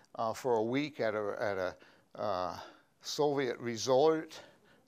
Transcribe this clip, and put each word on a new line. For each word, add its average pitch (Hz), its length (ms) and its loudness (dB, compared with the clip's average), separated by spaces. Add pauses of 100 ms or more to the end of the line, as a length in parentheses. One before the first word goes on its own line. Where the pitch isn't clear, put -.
(160)
uh, 113 160 -2
for 120 240 0
a 110 60 4
week 135 360 -2
at 110 160 0
a, 104 260 -2
at 101 180 0
a, - 640 -6
uh, 90 380 -2 (440)
Soviet 139 580 0
resort. 131 800 2 (480)